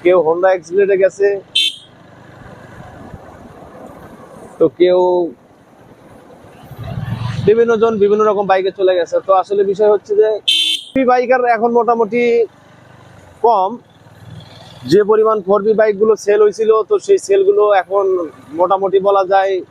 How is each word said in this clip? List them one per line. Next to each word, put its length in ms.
কেউ 140
Honda 220
Xblade-এ 380
গেছে, 440
তো 100
কেউ 300
বিভিন্ন 300
জন 220
বিভিন্ন 260
রকম 220
বাইকে 240
চলে 240
গেছে। 220
তো 60
আসলে 320
বিষয় 260
হচ্ছে 260
যে 120
ফোর 680
বি 100
বাইকার 400
এখন 280
মোটামুটি 720
কম, 360
যে 180
পরিমাণ 380
ফোর 200
বি 100
বাইকগুলো 440
সেল 260
হয়েছিল, 400
তো 160
সেই 200
সেলগুলো 540
এখন 560
মোটামুটি 460
বলা 260
যায় 360